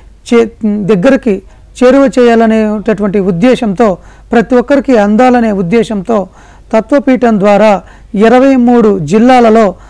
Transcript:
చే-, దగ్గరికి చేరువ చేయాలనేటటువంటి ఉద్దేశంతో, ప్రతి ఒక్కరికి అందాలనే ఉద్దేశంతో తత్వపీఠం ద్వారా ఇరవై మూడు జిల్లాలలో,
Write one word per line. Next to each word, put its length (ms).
చే-, 140
దగ్గరికి 800
చేరువ 340
చేయాలనేటటువంటి 1040
ఉద్దేశంతో, 800
ప్రతి 220
ఒక్కరికి 420
అందాలనే 560
ఉద్దేశంతో 760
తత్వపీఠం 680
ద్వారా 420
ఇరవై 420
మూడు 420
జిల్లాలలో, 760